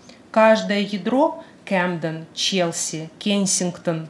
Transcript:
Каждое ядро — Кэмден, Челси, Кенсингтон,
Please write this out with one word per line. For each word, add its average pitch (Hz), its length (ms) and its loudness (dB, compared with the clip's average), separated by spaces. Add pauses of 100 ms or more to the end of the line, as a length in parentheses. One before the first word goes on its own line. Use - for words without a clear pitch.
(320)
Каждое 208 480 4
ядро — 226 640 0 (220)
Кэмден, 170 680 -2
Челси, 165 840 -2
Кенсингтон, 180 920 -2